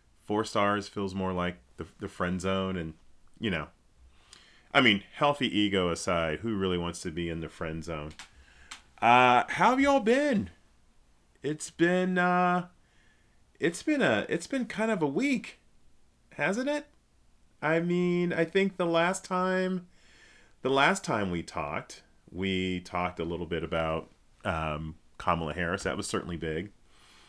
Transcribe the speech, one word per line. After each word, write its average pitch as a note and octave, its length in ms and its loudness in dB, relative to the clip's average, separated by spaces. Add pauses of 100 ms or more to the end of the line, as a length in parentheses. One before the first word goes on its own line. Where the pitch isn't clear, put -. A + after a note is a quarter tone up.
(160)
four G#2+ 280 -2
stars G2+ 420 0
feels G2 260 -6
more F#2+ 200 -2
like F2 240 -2 (220)
the, - 80 -10 (120)
the G2+ 80 -10
friend F2+ 340 -4
zone, F#2+ 360 -2
and, D#2+ 180 -6 (460)
you A2 100 -4
know. D#2 200 -6 (1000)
I C#3 100 6
mean, G#2 200 6 (140)
healthy C#3+ 320 2
ego F#2+ 420 2
aside, E2 480 0
who G#2+ 180 -4
really F#2 220 0
wants E2+ 220 -4
to F2+ 100 -8
be E2+ 180 -4
in E2 120 -6
the D#2 80 -8
friend D#2+ 340 -8
zone? D#2 300 -8 (880)
Uh, B2 460 8
how F#3 220 4
have C4 100 2
y'all C#4 180 4
been? B3 520 2 (920)
It's D3+ 280 -6
been, F3+ 480 2
uh, F3+ 500 2 (920)
it's E3+ 240 -2
been D4+ 180 0
a, B2 280 4
it's E3+ 180 -2
been B3+ 200 -4
kind A3 260 -2
of F#3 100 0
a D3+ 60 2
week, A#3 500 -2 (760)
hasn't G3+ 340 -2
it? D4+ 180 -4 (760)
I D#3+ 200 2
mean, F3 520 0
I E3 120 2
think F#3+ 320 0
the F3+ 100 0
last E3+ 380 0
time, F#3 640 -2 (760)
the C3 80 0
last C#3+ 320 4
time G#2 300 -2
we E2+ 100 -2
talked, - 600 -8 (300)
we F#2 480 -2
talked F2 400 -6
a E2+ 40 -2
little E2+ 220 -6
bit E2 160 -4
about, D#2+ 480 -4 (340)
um, D#2+ 520 -6 (200)
Kamala E2 380 -2
Harris. F2 300 -4
That F#2+ 120 -2
was G2+ 120 -6
certainly F2 280 -6
big. D#2+ 360 -6 (560)